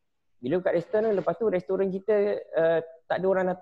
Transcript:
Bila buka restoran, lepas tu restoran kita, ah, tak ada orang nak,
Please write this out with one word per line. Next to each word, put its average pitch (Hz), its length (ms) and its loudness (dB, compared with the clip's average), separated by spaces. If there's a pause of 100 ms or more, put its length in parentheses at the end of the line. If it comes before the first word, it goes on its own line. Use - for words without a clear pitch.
(440)
Bila 151 160 -2
buka 180 160 0
restoran, 214 400 0
lepas 170 240 0
tu 220 80 0
restoran 190 400 0
kita, 202 560 0 (160)
ah, 165 240 2 (240)
tak 156 140 -2
ada 185 80 0
orang 185 240 2
nak, 185 80 -6